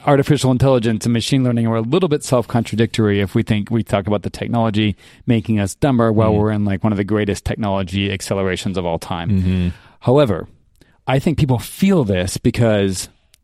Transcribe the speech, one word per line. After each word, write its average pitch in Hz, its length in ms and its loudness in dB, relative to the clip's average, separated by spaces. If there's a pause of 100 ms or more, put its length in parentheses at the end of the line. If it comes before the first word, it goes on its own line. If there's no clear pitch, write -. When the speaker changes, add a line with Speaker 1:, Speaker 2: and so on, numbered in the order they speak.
Speaker 1:
artificial 139 460 2
intelligence 117 540 2
and 120 80 0
machine 127 300 0
learning. 117 260 0
We're 113 80 0
a 113 40 0
little 160 280 0
bit 147 140 -2
self-contradictory 110 1000 0
if 101 140 -2
we 113 80 2
think 104 280 -2
we 113 120 0
talk 101 240 -2
about 104 160 0
the 95 60 -8
technology 107 640 -2 (320)
making 113 320 0
us 98 160 -2
dumber 117 360 2
while 110 200 4
Speaker 2:
Mm-hmm. 104 100 2
Speaker 1:
we're 107 100 0
in, 104 140 -2
like, 98 180 -2
one 110 80 2
of 98 60 0
the 101 60 0
greatest 101 420 -2
technology 98 640 -4
accelerations 95 640 -4
of 87 80 -2
all 85 140 -2
time. 85 300 -6
Speaker 2:
Mm-hmm. 92 380 0 (340)
Speaker 1:
However, 117 460 2 (600)
I 135 120 0
think 151 180 0
people 131 220 0
feel 190 440 0
this 92 340 -2
because 107 720 0 (340)